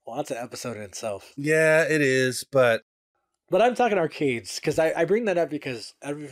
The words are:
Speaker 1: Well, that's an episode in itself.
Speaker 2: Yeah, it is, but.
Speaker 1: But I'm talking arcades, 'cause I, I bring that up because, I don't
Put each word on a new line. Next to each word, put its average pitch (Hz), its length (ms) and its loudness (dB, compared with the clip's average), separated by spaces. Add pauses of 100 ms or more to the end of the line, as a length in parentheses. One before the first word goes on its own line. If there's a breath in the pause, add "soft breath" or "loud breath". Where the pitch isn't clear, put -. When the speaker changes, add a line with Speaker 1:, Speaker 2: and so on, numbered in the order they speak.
Speaker 1:
Well, 117 80 -12
that's 147 160 -6
an 120 60 -6
episode 120 380 -10
in 104 60 -12
itself. 101 560 -10
Speaker 2:
Yeah, 156 460 4
it 151 180 0
is, 131 500 2
but. 120 300 4 (680)
Speaker 1:
But 185 100 4
I'm 240 140 4
talking 208 240 2
arcades, 143 600 -2
'cause 156 200 -2
I, 160 180 2
I 170 80 2
bring 214 200 0
that 180 120 0
up 160 140 -2
because, 135 500 -8
I 139 80 -10
don't 147 220 -8